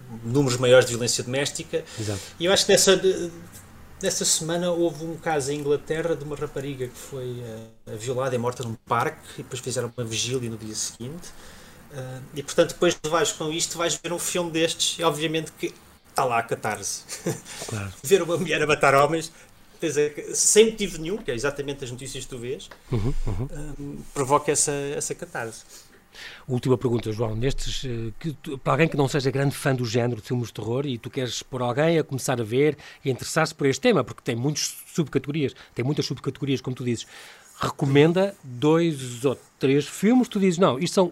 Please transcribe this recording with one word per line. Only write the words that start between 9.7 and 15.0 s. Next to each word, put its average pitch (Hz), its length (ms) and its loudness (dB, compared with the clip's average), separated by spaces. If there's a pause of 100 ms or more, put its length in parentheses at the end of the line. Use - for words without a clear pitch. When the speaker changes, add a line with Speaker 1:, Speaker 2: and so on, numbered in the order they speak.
Speaker 1:
uma 123 80 -6
vigília 113 460 -4
no 113 60 -10
dia 107 180 -10
seguinte. 147 540 -10 (680)
Ah, 127 240 -12 (160)
e, 139 80 -8
portanto, - 300 2
depois 175 280 2
de 151 80 -6
vais 160 220 2
com 156 200 -4
isto, 165 240 -4
vais 170 200 0
ver 170 180 -6
um 170 60 -4
filme 175 320 -2
destes, 165 480 0
e 170 40 -2